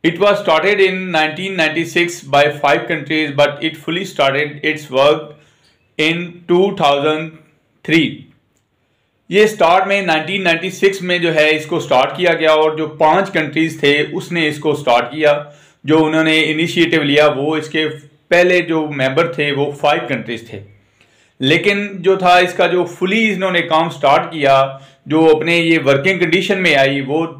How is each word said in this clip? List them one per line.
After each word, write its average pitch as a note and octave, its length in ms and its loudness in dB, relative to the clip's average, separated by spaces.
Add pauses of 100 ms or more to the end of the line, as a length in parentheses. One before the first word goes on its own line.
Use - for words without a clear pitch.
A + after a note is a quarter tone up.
It E3+ 160 0
was G3+ 200 2
started F#3 420 0
in F#3 120 2 (180)
nineteen E3 440 -2
ninety-six E3 580 -2 (200)
by C#3 60 6 (200)
five D3 300 0
countries, D3+ 480 -4
but C#3+ 300 0
it D#3 120 -8
fully F3 300 -6
started C#3+ 420 -2 (160)
its D3+ 220 -6
work C#3 340 2 (720)
in E3 220 0 (300)
two F3+ 260 4
thousand D3+ 500 0 (580)
three। D#3 220 2 (1200)
ये G#3 180 4
start F#3+ 400 2
में G3 180 -2
नाइनटीन E3 360 -2
नाइंटी E3+ 280 -2
सिक्स G3 320 -2
में F3+ 200 -2
जो E3 80 0
है D#3 140 2 (120)
इसको D3+ 240 -6
start C#3 360 0
किया F3 180 0
गया D#3 200 2
और D#3 220 2
जो D#3 100 -4 (160)
पांच E3 280 2
countries D#3 520 -2
थे C#3+ 100 4 (200)
उसने E3+ 360 -4
इसको D3 260 -2
start B2 300 2
किया। D3 280 0 (520)
जो D3+ 200 4
उन्होंने D#3+ 360 2
initiative D#3+ 640 0
लिया D3 240 4
वो C#3+ 300 -2
इसके D#3 300 -4
पहले F3 760 0 (100)
जो D#3 180 0
member C#3 460 0
थे D3 180 -2
वो C#3+ 140 0 (160)
five D3+ 260 0
countries A#2 440 -8
थे, G2+ 80 -14 (800)
लेकिन F3 460 0 (140)
जो F#3 160 2
था F3+ 220 4
इसका F3+ 280 0
जो F3 180 0 (100)
fully F#3+ 340 -2
इन्होंने F#3 380 -2
काम D#3+ 220 0
start C#3+ 440 0
किया, C#3 240 2 (520)
जो D#3+ 180 4
अपने D#3+ 320 2
ये E3 180 2 (140)
working E3 300 0
condition F3+ 380 0
में F3 180 0
आई C#3 240 2
वो C#3+ 240 -2 (160)